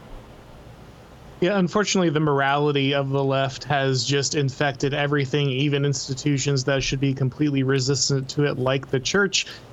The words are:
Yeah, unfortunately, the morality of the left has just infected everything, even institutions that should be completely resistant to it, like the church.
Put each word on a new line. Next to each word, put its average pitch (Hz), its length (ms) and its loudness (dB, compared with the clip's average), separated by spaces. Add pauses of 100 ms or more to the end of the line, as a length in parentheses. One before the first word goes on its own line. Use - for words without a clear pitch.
(1400)
Yeah, 196 180 2
unfortunately, 190 500 2
the 151 120 2
morality 143 720 2
of 139 160 0
the 139 140 0
left 135 420 0
has 135 400 0
just 139 300 0
infected 139 580 0
everything, 143 560 0
even 139 360 0
institutions 139 800 -2
that 135 180 2
should 135 200 -2
be 139 120 2
completely 135 480 0
resistant 135 680 0
to 147 160 0
it, 143 120 -2
like 131 320 0
the 135 120 0
church. 196 440 0 (280)